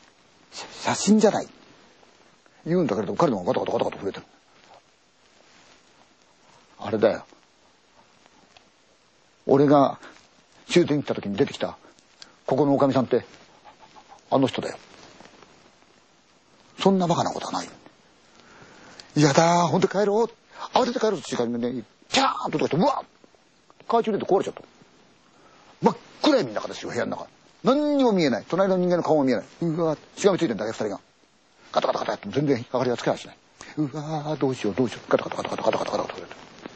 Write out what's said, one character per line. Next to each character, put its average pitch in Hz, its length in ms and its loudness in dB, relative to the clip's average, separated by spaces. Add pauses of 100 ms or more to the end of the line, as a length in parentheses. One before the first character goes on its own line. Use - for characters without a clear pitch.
(520)
写-、 - 140 -14 (180)
写 123 100 -2
真 208 240 4
じ 214 80 6
ゃ - 60 4
な 107 100 -4
い？」 - 60 -14 (1160)
言 165 100 0
う 180 80 2
ん - 20 2
だ 104 80 -2
け 107 60 0
れ 98 60 -6
ど 98 80 -6
も、 - 40 -2
彼 170 140 2
女 92 100 -4
が 123 100 0
ガ - 20 -4
タ 104 60 -2
ガ 92 60 -4
タ 92 60 -2
ガ 117 60 0
タ 104 80 -2
ガ 92 40 -4
タ - 80 -10
震 98 120 -6
え - 20 -6
て - 80 -14
る。 - 60 -20 (2500)
「あ 104 120 -8
れ - 80 -2
だ 107 140 4
よ。 - 120 -10 (2250)
俺 139 200 6
が 139 320 4 (720)
終 170 180 4
点 147 120 0
に 135 40 -2
行 - 40 -14
っ - 20 -4
た 113 60 -4
時 104 140 -6
に 98 80 -6
出 104 100 2
て - 60 -12
き - 60 -14
た、 - 200 -8 (680)
こ 135 100 0
こ 147 100 4
の 139 80 4
お 131 40 2
か 143 80 4
み 131 80 0
さ 131 80 2
ん 110 40 -2
っ - 20 -18
て、 117 160 0 (1080)
あ 135 80 2
の 131 80 2
人 - 140 -6
だ - 100 -6
よ。 - 80 -12 (2000)
そ 196 100 4
ん 190 80 4
な 180 80 0
バ 165 100 2
カ 120 80 0
な 117 80 -2
こ - 80 -10
と - 60 -10
は - 60 -8
な 90 120 -6
い。」 - 40 -14 (1500)
「や 147 160 6
だ 170 320 4
ー、 - 20 2
ほ 156 120 0
ん - 20 0
と 190 80 2
帰 202 160 0
ろ 208 180 2
う。」 220 80 -2 (480)
慌 247 80 2
て 240 60 -2
て 240 80 -6
帰 220 60 2
ろ 202 100 0
う 139 60 -12
と - 40 -16
し - 40 -12
て 120 120 -2
る 117 80 -2
間 120 80 -4
に 123 200 -4
ね、 - 60 -10 (280)
ピ 269 80 2
ャ 269 80 2
ー - 200 -6
ン - 20 -6
と - 80 -4
音 - 60 0
が - 40 0
し - 20 -8
て、 139 60 0
う 165 60 2
わ 277 200 2
っ！ - 40 -20 (720)
懐 233 260 0
中 220 80 0
電 185 80 -2
灯 - 60 -4
壊 190 120 4
れ - 60 -2
ち - 40 -6
ゃ - 20 -6
っ - 40 -12
た。 - 80 -18 (1200)
真 208 100 4
っ - 40 -12 (260)
暗 285 140 4
闇 156 120 0
の 107 60 -12
中 - 140 -6
で 101 60 -12
す - 100 -14
よ、 - 60 -10
部 - 60 -10
屋 117 100 -2
の 104 100 -6
中。 - 100 -14 (380)
何 294 320 2
に 269 80 4
も 226 80 4
見 180 100 2
え 143 80 2
な 104 100 0
い。 - 80 -12
隣 190 200 2
の 185 80 2
人 180 120 0
間 175 100 2
の 156 40 -2
顔 156 140 2
も 143 80 2
見 131 80 2
え 113 40 2
な - 60 -4
い。 - 20 -18 (180)
う 165 200 -2
わ 160 140 0
ー、 - 240 -20
し 190 60 0
が 202 60 8
み 165 60 0
つ - 60 -2
い - 40 2
て 113 60 -2
ん - 40 -2
だ 104 80 -4
ね、 113 60 -4
二 - 40 -12
人 107 140 -4
が。 95 100 -8 (720)
ガ - 80 0
タ - 80 0
ガ 123 40 2
タ 120 80 -4
ガ - 60 -6
タ 107 80 -2
っ - 40 -6
て 101 120 -12
全 139 160 -2
然 135 100 2 (160)
明 123 60 -2
か 127 60 0
り 123 60 0
が 120 60 0
つ - 80 -12
け 147 60 0
や 98 60 -2
し - 100 -16
な - 60 -18
い。 - 40 -20 (400)
う 147 200 -4
わ 151 280 -8 (100)
ー、 - 20 -4
ど 135 120 0
う 131 60 -2
し - 100 -8
よ 104 60 -2
う、 95 40 -6
ど 131 100 0
う 110 40 0
し - 60 -8
よ - 120 -14
う。 - 40 -18
ガ - 80 6
タ - 60 -8
ガ - 60 -10
タ - 60 -8
ガ 101 80 -6
タ - 60 -10
ガ 101 60 -6
タ - 60 -8
ガ - 100 2
タ - 60 0
ガ - 60 -6
タ - 60 -8
ガ 104 80 -2
タ - 40 -4
ガ - 120 -8
タ 90 60 -14
ガ 87 60 -14
タ。 - 100 -20 (400)